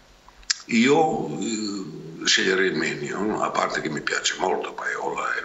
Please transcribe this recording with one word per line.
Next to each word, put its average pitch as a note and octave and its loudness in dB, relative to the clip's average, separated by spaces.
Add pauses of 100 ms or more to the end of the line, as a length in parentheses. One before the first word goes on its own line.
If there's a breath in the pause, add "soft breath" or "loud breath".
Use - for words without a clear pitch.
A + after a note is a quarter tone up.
(680)
io, C3+ 4
eh, G#2 -6
sceglierei F#2+ 4
Mannion, D#2 -2
a D#2 0
parte F2+ 0
che - -2
mi D2+ -4
piace - -2
molto - 0
Paiola - -4
e - -4